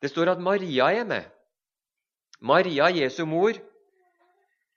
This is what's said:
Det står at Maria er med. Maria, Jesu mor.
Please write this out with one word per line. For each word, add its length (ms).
Det 80
står 240
at 80
Maria 520
er 120
med. 200
Maria, 540
Jesu 320
mor. 280